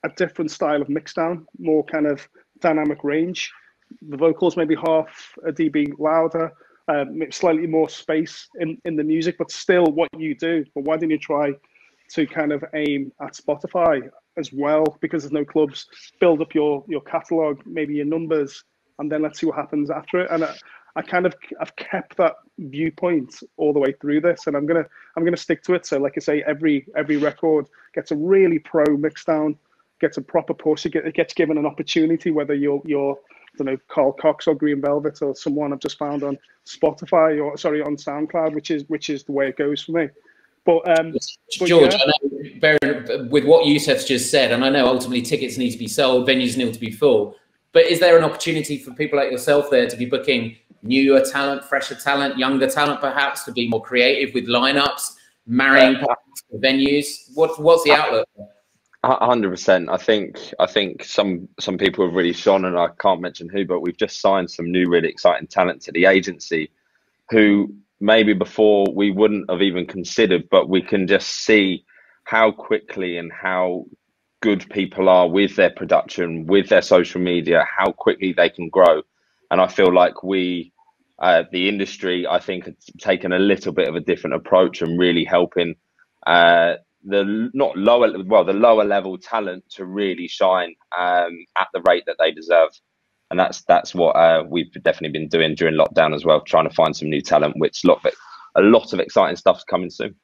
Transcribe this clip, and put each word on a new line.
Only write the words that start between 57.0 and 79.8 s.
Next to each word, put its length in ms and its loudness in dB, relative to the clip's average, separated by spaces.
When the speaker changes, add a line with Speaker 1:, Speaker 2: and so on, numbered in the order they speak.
Speaker 2:
What, 280 0
what's 220 4
the 80 4
outlook? 360 0
Speaker 3:
A 240 2
hundred 240 2
percent. 400 0
I 60 -2
think, 600 -2
I 80 2
think 380 -4
some, 440 -2
some 200 -6
people 280 0
have 80 -4
really 200 0
shone, 320 2
and 120 -2
I 100 0
can't 200 2
mention 280 -10
who, 180 -4
but 140 -2
we've 160 -6
just 240 -4
signed 300 0
some 200 -8
new 180 2
really 200 2
exciting 380 0
talent 360 -2
to 100 -14
the 140 2
agency 640 0
who 440 4
maybe 340 4
before 580 2
we 180 0
wouldn't 400 0
have 120 0
even 240 -2
considered, 640 -2
but 180 4
we 140 2
can 240 -2
just 220 0
see 560 0
how 260 2
quickly 640 -6
and 160 -10
how 540 -4
good 260 0
people 380 -2
are 180 6
with 300 0
their 140 4
production, 760 -4
with 220 2
their 140 4
social 380 2
media, 440 2
how 140 0
quickly 420 -2
they 160 4
can 180 -12
grow. 260 6
And 100 2
I 80 4
feel 240 2